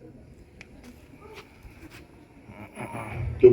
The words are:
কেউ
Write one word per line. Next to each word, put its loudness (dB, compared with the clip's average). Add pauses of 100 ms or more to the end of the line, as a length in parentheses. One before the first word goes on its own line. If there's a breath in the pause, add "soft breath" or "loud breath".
(3250)
কেউ 12